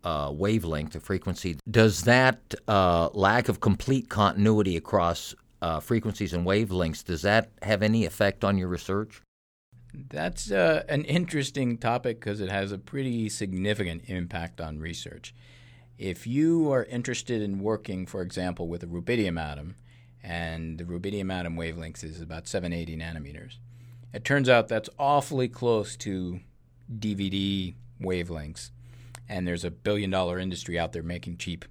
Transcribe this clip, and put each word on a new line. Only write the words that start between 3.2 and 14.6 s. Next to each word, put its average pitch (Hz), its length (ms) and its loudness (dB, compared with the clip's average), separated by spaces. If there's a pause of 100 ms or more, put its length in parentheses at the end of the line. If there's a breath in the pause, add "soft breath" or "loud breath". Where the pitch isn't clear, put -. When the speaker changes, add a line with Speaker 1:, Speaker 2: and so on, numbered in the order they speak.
Speaker 1:
of 101 120 0
complete 120 480 2
continuity 101 680 4
across, 85 600 0 (260)
uh, 82 160 0
frequencies 104 540 -2
and 87 120 0
wavelengths, 90 600 0
does 82 180 -4
that 104 300 4 (100)
have 104 200 2
any 107 220 4
effect 98 400 0
on 98 140 4
your 92 100 -2
research? 98 540 -4 (720)
Speaker 2:
That's, 156 560 -6
uh, 165 380 4
an 151 160 0
interesting 143 760 0
topic 120 420 0
'cause 104 200 -4
it 92 100 -2
has 98 220 -2
a 98 60 -6
pretty 120 500 -4
significant 95 800 -2
impact 87 540 -6